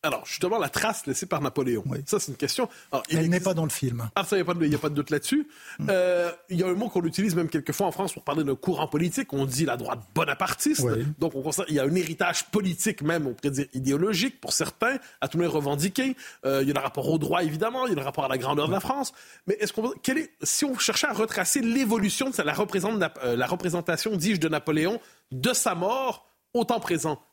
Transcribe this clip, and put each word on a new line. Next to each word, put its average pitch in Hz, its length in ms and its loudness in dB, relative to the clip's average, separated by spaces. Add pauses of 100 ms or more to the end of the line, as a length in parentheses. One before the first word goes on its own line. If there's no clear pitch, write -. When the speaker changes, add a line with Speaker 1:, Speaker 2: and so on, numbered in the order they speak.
Speaker 1:
Alors, 139 240 -2
justement, 202 320 0
la 156 100 0
trace - 380 -2
laissée 139 180 -4
par 151 160 -2
Napoléon. 127 460 0
Speaker 2:
Oui. 131 180 -2
Speaker 1:
Ça, 208 140 0
c'est - 120 -6
une 123 60 -10
question. 214 320 -2 (220)
Alors, 131 180 -2
il 160 80 0
Speaker 2:
Elle 160 40 4
n'est 170 160 4
Speaker 1:
existe 180 80 0
Speaker 2:
pas 190 100 2
dans 160 80 0
le 151 80 -2
film. 117 420 -4
Speaker 1:
Ah, 196 100 2
ça, 202 120 0
il 190 40 4
n'y - 40 2
a - 20 0
pas 175 80 0
de, 170 120 0
il 151 60 4
y 147 40 2
a - 20 -2
pas 151 120 -2
de 151 40 -4
doute 143 160 -2
là-dessus. 285 380 0 (320)
Speaker 2:
Hmm. - 100 -4
Speaker 1:
Euh, 180 420 2 (200)
il 175 80 0
y 180 40 4
a 185 40 2
un 180 80 2
mot 214 140 -2
qu'on 180 120 0
utilise 180 320 0
même 165 160 0
quelquefois 165 380 0
en 160 40 0
France 190 220 -4
pour - 100 -12
parler 151 200 0
d'un 139 100 2
courant 156 340 0
politique. 170 460 0
On 139 120 0
dit 135 200 0
la 120 120 0
droite 123 240 -6 (120)
bonapartiste. 165 680 0
Speaker 2:
Oui. 123 260 2 (100)
Speaker 1:
Donc, 160 160 0
on 135 80 -4
constate, 156 280 -2
il 156 60 0
y 143 40 4
a 135 60 2
un 151 100 2
héritage 170 560 0
politique 196 500 0
même, 156 240 0
on 123 80 -2
pourrait 143 160 -2
dire 139 240 -2
idéologique 160 680 0
pour - 140 -4
certains, 240 460 0 (200)
à 135 80 -2
tout 160 120 -2
le 175 60 4
moins 160 80 0
revendiqué. 156 600 0 (300)
Euh, 135 160 4
il 135 60 2
y 143 40 2
a 143 40 2
le 139 60 2
rapport 135 280 -2
au 160 80 4
droit, 165 260 2
évidemment. 220 440 -2
Il - 20 -2
y 202 40 2
a - 20 0
le 135 100 -4
rapport 143 200 -2
à 131 40 0
la 131 80 0
grandeur 147 300 0
de 170 60 0
la 196 60 0
France. 269 320 -4 (360)
Mais 196 80 2
est-ce 208 180 -4
qu'on, 220 180 -2 (120)
quel 262 160 2
est, 311 140 -8 (100)
si - 220 0
on 262 120 -2
cherchait - 300 0
à 247 60 0
retracer 214 480 0
l'évolution 233 680 2
de 262 60 -4
ça, 180 80 0
la 147 100 2
représente-, 196 480 0 (220)
euh, 120 120 2
la 123 120 2
représentation, 175 680 -2
dis-je, 180 220 0
de 156 100 2
Napoléon, 156 520 0 (300)
de 135 220 0
sa 214 200 2
mort 226 560 -2 (240)
au 233 120 2
temps 233 140 2
présent 160 400 -2 (140)